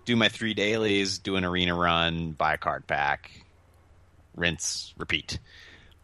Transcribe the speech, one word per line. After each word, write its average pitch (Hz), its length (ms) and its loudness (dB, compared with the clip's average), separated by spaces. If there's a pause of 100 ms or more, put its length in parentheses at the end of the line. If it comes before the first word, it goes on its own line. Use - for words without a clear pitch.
Do 120 100 0
my 113 140 6
three 110 240 -2
dailies, 101 640 2
do 98 160 -4
an 92 100 0
arena 90 300 2
run, 85 560 2
buy 78 220 0
a 73 40 0
card 71 300 -4
pack, 71 440 -2 (1040)
rinse, - 600 -4
repeat. - 420 -6 (640)